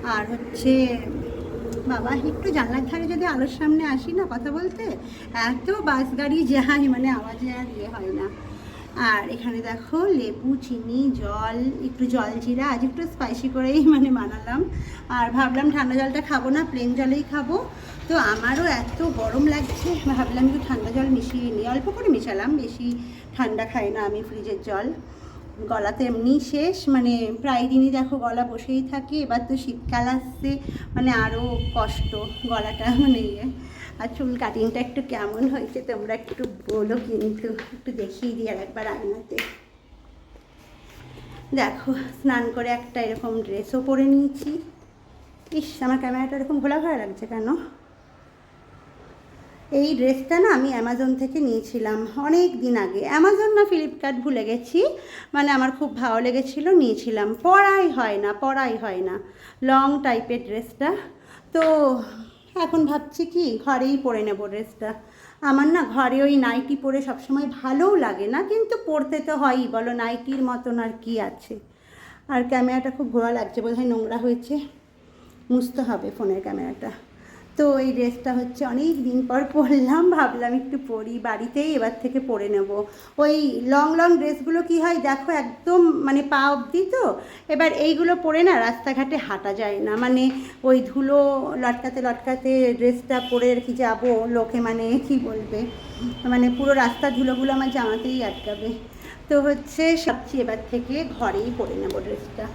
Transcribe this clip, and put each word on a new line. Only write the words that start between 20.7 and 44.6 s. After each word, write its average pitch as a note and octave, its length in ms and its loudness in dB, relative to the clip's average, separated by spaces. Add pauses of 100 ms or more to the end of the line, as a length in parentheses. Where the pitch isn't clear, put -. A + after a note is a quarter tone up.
জল C4+ 240 0
মিশিয়ে A#3+ 400 -4
নিই, G#3+ 120 -2
অল্প C4 280 -2
করে A#4+ 140 -2
মেশালাম, A3+ 480 0
বেশি A#3+ 300 -6 (480)
ঠান্ডা A3+ 360 -2
খাই A3 240 -2
না A3 140 -4
আমি G#3+ 140 -4
ফ্রিজের G#3+ 440 -8
জল। G#3 200 -4 (840)
গলা G#3+ 220 0
তো - 180 -4
এমনি A#3 240 2 (180)
শেষ, D#4+ 260 0 (100)
মানে B3 260 4 (300)
প্রায় B3+ 280 0
দিনই C4 260 6
দেখো C4 180 -2 (100)
গলা A#3+ 260 -2
বসেই C4 300 -4 (100)
থাকে, C#4 240 -6 (100)
এবার A#3+ 220 -2
তো C4 100 -2
শীতকাল A#3+ 480 -2 (100)
আসছে, C4 340 -6 (460)
মানে B3+ 160 2 (120)
আরও A3+ 200 -2 (320)
কষ্ট - 360 0 (400)
গলাটা A3 360 -4 (160)
মানে B3+ 260 6
ইয়ে। A#3 160 -8 (540)
আর A3+ 140 -6
চুল C4 240 -4
কাটিংটা A3+ 420 -2
একটু B3 220 -4 (100)
কেমন G#3+ 320 -4 (100)
হয়েছে C4 260 -6 (100)
তোমরা G#3+ 300 -4
একটু - 240 -10 (240)
বলো G#3+ 280 0 (120)
কিন্তু, G#3+ 400 -2 (280)
একটু - 140 -12 (120)
দেখিয়ে A3+ 340 -6
দিই A3 140 -6
আর F#3+ 160 -6
একবার G#3+ 220 -10
আয়নাতে। G#3+ 500 -8 (2250)
দেখো G#3+ 320 -2 (280)
স্নান A#3+ 240 2 (120)
করে A#3+ 140 -4
একটা A#3+ 320 -4
এরকম A3+ 320 -4 (120)
ড্রেসও G#3 420 -4
পরে C4+ 180 4
নিয়েছি। C#4 460 4 (1080)